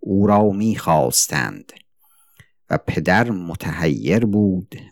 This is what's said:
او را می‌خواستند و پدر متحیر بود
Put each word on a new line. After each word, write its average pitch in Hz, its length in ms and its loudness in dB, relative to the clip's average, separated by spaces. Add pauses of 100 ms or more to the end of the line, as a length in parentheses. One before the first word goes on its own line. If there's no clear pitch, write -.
او 98 260 0
را 104 240 4
می‌خواستند 78 1200 -2 (1000)
و 82 160 -2
پدر 92 440 0
متحیر 82 960 -2
بود 101 480 0 (180)